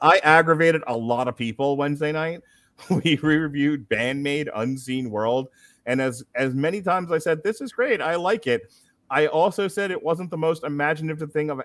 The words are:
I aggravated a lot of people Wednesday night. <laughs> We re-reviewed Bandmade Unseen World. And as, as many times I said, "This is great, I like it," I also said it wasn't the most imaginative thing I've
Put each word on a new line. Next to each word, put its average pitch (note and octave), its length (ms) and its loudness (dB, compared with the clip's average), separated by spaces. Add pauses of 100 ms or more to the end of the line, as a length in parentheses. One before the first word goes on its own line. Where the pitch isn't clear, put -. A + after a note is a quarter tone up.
I E3+ 220 6
aggravated D#3+ 640 6
a A#2+ 100 -2
lot A#2+ 320 0
of A#2+ 80 -4
people C3+ 420 -2
Wednesday D3 340 -2
night. D#3 280 -4 (480)
<laughs> - 20 -12
We E3 260 2
re-reviewed D3 720 0
Bandmade C#3+ 680 -2
Unseen B2+ 560 -4
World. A#2 380 0 (380)
And B2+ 140 0
as, B2+ 220 -4 (120)
as C3 200 0
many E3 280 -2
times F3+ 300 0
I E3 60 2
said, D#3+ 240 0
"This G#3+ 180 -4
is C#4 120 -10
great, B3 280 0
I E3 160 0
like G#3 300 0
it," A#2+ 240 0 (400)
I D3 160 4
also F#3 420 0
said G3+ 220 -4
it F3+ 120 -6
wasn't E3 280 -2
the E3 60 -8
most D#3+ 280 0
imaginative D3+ 680 -2
thing D3+ 180 -2
I've C3 140 -6